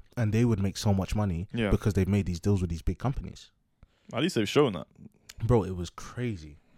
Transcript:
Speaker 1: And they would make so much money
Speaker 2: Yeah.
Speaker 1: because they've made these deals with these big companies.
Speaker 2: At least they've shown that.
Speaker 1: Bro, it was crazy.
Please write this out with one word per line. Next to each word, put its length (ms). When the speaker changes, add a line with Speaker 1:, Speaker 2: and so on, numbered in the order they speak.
Speaker 1:
And 160
they 120
would 160
make 160
so 160
much 220
money 360
Speaker 2:
Yeah. 200
Speaker 1:
because 240
they've 120
made 200
these 120
deals 220
with 80
these 140
big 160
companies. 520
Speaker 2:
At 80
least 140
they've 120
shown 260
that. 120
Speaker 1:
Bro, 200
it 120
was 140
crazy. 680